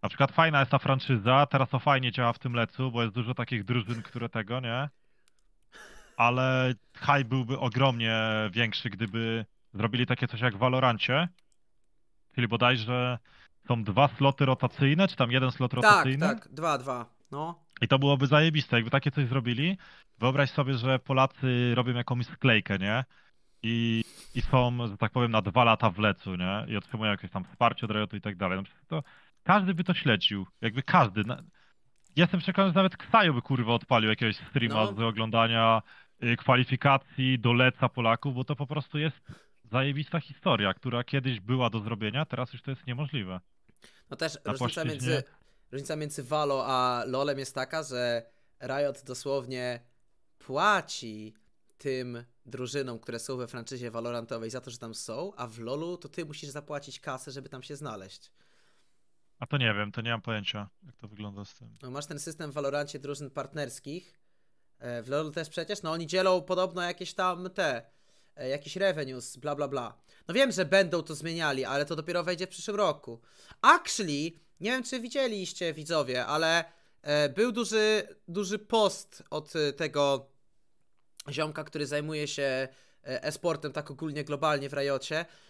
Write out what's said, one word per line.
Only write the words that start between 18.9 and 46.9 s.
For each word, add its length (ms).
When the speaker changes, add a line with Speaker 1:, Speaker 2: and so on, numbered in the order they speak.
Speaker 1:
takie 200
coś 160
zrobili. 500
Wyobraź 320
sobie, 260
że 220
Polacy 760
robią 200
jakąś 300
sklejkę, 540
nie? 260
I, 400
i 60
są, 460
że 100
tak 140
powiem, 200
na 100
dwa 220
lata 260
w 100
lecu, 360
nie? 320
I 100
otrzymują 340
jakieś 200
tam 140
wsparcie 400
od 60
Riotu 240
i 60
tak 160
dalej. 200
No 60
przecież 240
to 160
każdy 300
by 100
to 100
śledził, 540
jakby 220
każdy. 400
Na-, 200
jestem 240
przekonany, 340
że 20
nawet 220
Ksajo 360
by, 80
kurwa, 320
odpalił 360
jakiegoś 260
streama 260
Speaker 2:
No. 80
Speaker 1:
z 60
oglądania, 840
y, 140
kwalifikacji 1040
do 140
leca 360
Polaków, 460
bo 80
to 120
po 120
prostu 300
jest 180
zajebista 480
historia, 540
która 300
kiedyś 360
była 300
do 100
zrobienia, 460
teraz 280
już 80
to 100
jest 160
niemożliwe. 520
Speaker 2:
No 80
też 160
Speaker 1:
Na 60
Speaker 2:
różnica 60
Speaker 1:
płaszczyźnie 340
Speaker 2:
między, 320
różnica 240
między 280
Valo 440
a 400